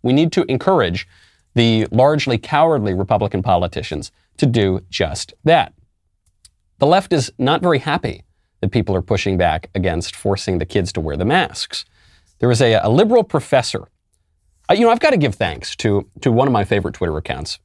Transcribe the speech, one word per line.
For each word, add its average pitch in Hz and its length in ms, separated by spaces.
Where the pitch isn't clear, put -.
We 123 120
need 160 180
to 170 180
encourage 127 580
the 113 380
largely 131 480
cowardly 143 560
Republican 98 480
politicians 85 680
to - 80
do 104 340
just - 440
that. 156 300
The 143 80
left 180 260
is 143 240
not 135 240
very 175 160
happy 143 460
that 98 100
people 101 240
are 90 60
pushing 98 360
back 80 380
against 87 400
forcing 95 420
the 85 80
kids 90 280
to 87 80
wear 76 160
the 90 80
masks. - 600
There 123 100
is 120 120
a, 117 140
a 104 140
liberal 214 340
professor. - 640
Uh, - 40
you 214 120
know, 226 40
I've 233 120
gotta 294 160
give 143 180
thanks - 400
to, 101 320
to 131 100
one 117 160
of 131 60
my 104 100
favorite 95 300
Twitter 80 240
accounts. 76 480